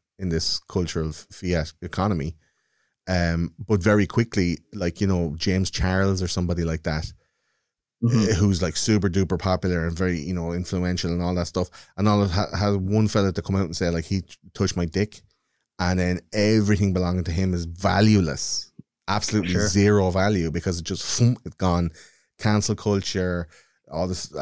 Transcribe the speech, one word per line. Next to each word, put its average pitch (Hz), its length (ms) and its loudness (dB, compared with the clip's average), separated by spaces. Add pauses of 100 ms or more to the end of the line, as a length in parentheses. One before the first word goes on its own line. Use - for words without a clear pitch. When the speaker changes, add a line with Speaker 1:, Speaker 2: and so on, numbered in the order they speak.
(200)
Speaker 1:
in 95 100 -4
this - 380 -2
cultural 82 420 -2
f-, - 220 -12
fiat 87 400 -4 (100)
economy. 87 540 -2 (720)
Um, 85 500 0
but 104 240 0
very 104 260 4
quickly, 95 520 0 (140)
like, 90 260 -4
you 101 80 2
know, 85 300 0
James 92 340 0
Charles 95 500 0
or 90 60 -2
somebody 85 380 -2
like 80 180 -4
that, 78 280 -4 (920)
Speaker 2:
Mm-hmm. 113 280 4
Speaker 1:
uh, - 40 4
who's, 95 260 2
like, 85 140 -2
super 104 340 2
duper 90 300 0
popular 90 480 0
and 82 100 -4
very, 90 220 0
you 76 140 -6
know, 85 180 -4
influential 90 600 -2
and 87 100 -2
all 87 140 0
that 87 120 0
stuff. 90 220 -2 (260)
And 95 120 0
all 104 140 4
of 98 100 2
ha-, 92 220 0
ha-, 101 220 0
one 101 320 2
fella 98 240 2
to 85 100 -4
come 95 140 -2
out 98 100 2
and 80 120 -8
say, 90 120 0
like, 85 160 -2
"He 98 160 -2
t-, - 140 -18 (180)
touched 95 220 -2
my 87 100 0
dick," 95 360 -4 (580)
and 92 200 0
then 90 200 0 (140)
everything 104 600 4
belonging 90 300 0
to 85 80 -4
him 92 220 0
is 87 100 -2
valueless, 92 1080 2 (340)
absolutely 101 460 -2
Speaker 2:
Sure. 98 140 0
Speaker 1:
zero 101 440 4
value 92 400 2
because 85 280 -4
it 82 40 -10
just, 90 200 -6
fum, 120 420 2
it's 113 100 -12
gone. 87 360 0 (480)
Cancel 107 360 0
culture, 90 720 -2 (420)
all 85 180 -4
this 90 340 -8